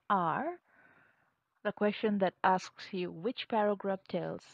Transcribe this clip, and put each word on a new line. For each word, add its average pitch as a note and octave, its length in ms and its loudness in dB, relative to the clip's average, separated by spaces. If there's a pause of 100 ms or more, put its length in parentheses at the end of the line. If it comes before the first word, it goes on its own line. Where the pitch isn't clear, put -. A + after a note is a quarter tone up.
are G3+ 480 0 (1040)
the G#3 80 -2
question G#3 480 0
that F#3 240 2
asks - 480 2
you F3+ 200 -4
which E3+ 380 -6
paragraph G#3 580 2
tells E3 340 -4 (120)